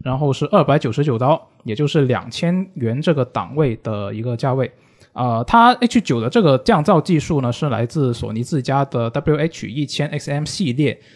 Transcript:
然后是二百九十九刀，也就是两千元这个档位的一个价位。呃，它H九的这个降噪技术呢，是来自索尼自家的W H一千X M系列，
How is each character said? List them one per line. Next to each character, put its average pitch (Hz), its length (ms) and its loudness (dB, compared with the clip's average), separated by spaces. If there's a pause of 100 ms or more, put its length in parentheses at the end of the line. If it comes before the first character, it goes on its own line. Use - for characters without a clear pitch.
然 131 140 -2
后 143 120 0
是 143 220 -2
二 190 100 6
百 139 160 4
九 120 140 -4
十 143 100 0
九 131 160 0
刀， 143 220 2 (240)
也 110 100 -6
就 147 120 0
是 143 180 2
两 117 260 -2
千 185 440 -2
元 120 260 -2
这 160 140 2
个 131 100 0
档 110 320 -8
位 139 260 0
的 104 300 -6
一 107 80 -8
个 120 160 -4
价 131 160 -2
位。 131 180 -2 (420)
呃， 117 340 -2
它 233 260 6
H 240 300 2
九 120 180 0
的 113 80 -2
这 233 140 2
个 135 160 6
降 170 260 2
噪 175 160 4
技 165 180 2
术 147 220 -2
呢， 120 100 0
是 143 200 -2
来 113 160 -2
自 131 260 0
索 110 220 -6
尼 117 100 -2
自 143 160 -2
家 139 240 0
的 120 240 -2
W 147 300 0
H 160 280 -4
一 135 200 -6
千 143 220 -4
X 147 220 -8
M 147 140 -2
系 151 300 -2
列， 139 260 0 (160)